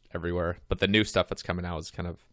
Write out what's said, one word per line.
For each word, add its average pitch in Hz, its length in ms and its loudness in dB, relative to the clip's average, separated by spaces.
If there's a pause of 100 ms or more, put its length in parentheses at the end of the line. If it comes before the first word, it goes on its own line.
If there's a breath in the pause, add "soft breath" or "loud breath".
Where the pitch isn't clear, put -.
(140)
everywhere. 87 420 -2 (140)
But 113 80 0
the 92 100 2
new 107 160 6
stuff 92 240 2
that's - 140 -6
coming 87 240 -4
out 85 140 -4
is 78 100 -12
kind 87 180 -6
of 85 100 -8 (140)